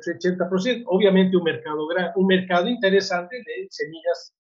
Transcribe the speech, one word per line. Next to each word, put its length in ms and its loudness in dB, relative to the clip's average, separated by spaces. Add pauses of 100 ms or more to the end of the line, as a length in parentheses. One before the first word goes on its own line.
(160)
ochenta 340 -2
por 120 0
ciento? 280 -4
Obviamente 480 4
un 60 2
mercado 440 -4
gran, 280 -2
un 100 2
mercado 420 2
interesante 720 0
de 320 -12
semillas 720 -6